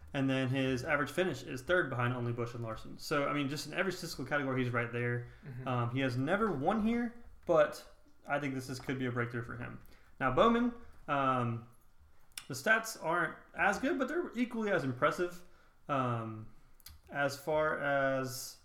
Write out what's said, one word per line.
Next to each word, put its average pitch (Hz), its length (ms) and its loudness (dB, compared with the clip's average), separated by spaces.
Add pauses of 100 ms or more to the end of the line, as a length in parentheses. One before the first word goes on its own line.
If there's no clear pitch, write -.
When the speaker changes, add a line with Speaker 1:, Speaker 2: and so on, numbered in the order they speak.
(140)
Speaker 1:
And 135 160 2
then 131 180 2
his 131 360 2
average 143 260 0
finish 180 320 0
is 135 180 -8
third 175 300 2
behind 123 240 0
only 120 180 0
Busch 117 220 -4
and 117 80 -6
Larson. - 360 -8
So, 143 280 0
I 143 80 0
mean, 143 160 0
just 151 160 -6
in 147 80 -10
every 185 180 0
statistical 151 320 -8
category, 135 400 0
he's 120 80 0
right 120 180 0
there. 120 360 -2 (200)
Speaker 2:
Mm-hmm. 131 220 -8
Speaker 1:
Um, 120 220 0
he 131 100 0
has 131 160 2
never 190 340 2
won 175 360 2
here, 233 260 0 (320)
but 156 380 4 (440)
I 143 120 0
think 139 160 -2
this 131 160 -4
is, 123 100 -6
could 131 180 -2
be 131 80 0
a 120 60 0
breakthrough 120 300 -2
for 120 140 -10
him. 120 220 -10 (400)
Now, 131 140 2
Bowman, 233 400 6 (360)
um, 127 560 2 (840)
the 143 60 -6
stats - 500 2
aren't 165 300 0 (220)
as 190 220 2
good, 277 200 0
but 262 100 0
they're 339 260 -2
equally 226 360 -2
as 170 120 2
impressive. 151 560 0 (500)
Um, 113 580 -2 (640)
as 143 260 0
far 156 400 0
as 135 880 0